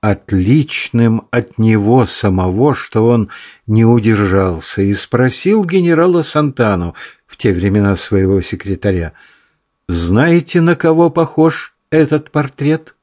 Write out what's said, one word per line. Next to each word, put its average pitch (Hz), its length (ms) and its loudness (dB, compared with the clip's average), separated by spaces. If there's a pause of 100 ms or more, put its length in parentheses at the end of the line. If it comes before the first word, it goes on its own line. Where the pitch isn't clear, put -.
отличным 113 1300 0
от - 280 -4
него 110 480 2
самого, 95 680 0
что - 320 -2
он 117 240 2 (380)
не 110 180 4
удержался 101 960 0
и 101 120 0
спросил 131 720 -2
генерала 170 580 2
Сантану, 113 720 -2 (320)
в - 100 -20
те 110 140 0
времена 98 440 0
своего 95 460 0
секретаря: 90 720 -6 (760)
«Знаете, 123 760 0
на 165 140 2
кого 165 340 2
похож 160 680 -2 (140)
этот 151 420 0
портрет?» 151 720 -4